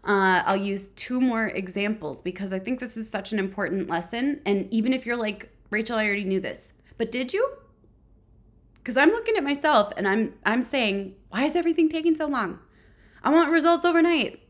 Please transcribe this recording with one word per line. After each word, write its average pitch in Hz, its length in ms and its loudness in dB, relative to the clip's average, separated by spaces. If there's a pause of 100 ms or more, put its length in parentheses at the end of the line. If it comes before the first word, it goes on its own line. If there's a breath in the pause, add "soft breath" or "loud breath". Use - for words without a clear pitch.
Uh, 190 420 4
I'll 196 120 2
use 196 320 -4
two - 320 -6
more 226 260 2
examples 190 720 -4
because 190 320 -6
I 190 60 -4
think 247 220 -6
this 240 160 -12
is 220 120 -8
such 202 240 -4
an 214 60 -2
important 190 500 -4
lesson. 233 560 -4
And 196 280 0
even 226 200 2
if 254 140 -2
you're 240 100 -2
like, 214 340 -6 (200)
"Rachel, 220 280 -2
I 214 60 0
already 202 200 -2
knew 190 160 0
this," - 320 -10 (260 soft breath)
but 226 140 -4
did 254 200 -4
you? 466 160 0 (1300)
'Cause 247 140 -4
I'm 294 140 6
looking 453 260 0
at 302 80 0
myself 285 520 2
and 208 120 -2
I'm, 214 260 0 (100)
I'm 233 180 2
saying, 196 520 -2 (140)
"Why 233 160 -2
is 302 100 0
everything 330 340 2
taking 320 280 0
so 311 100 -2
long?" 233 320 -4 (640 soft breath)
I - 80 0
want 311 200 6
results 339 340 4
overnight. 330 640 2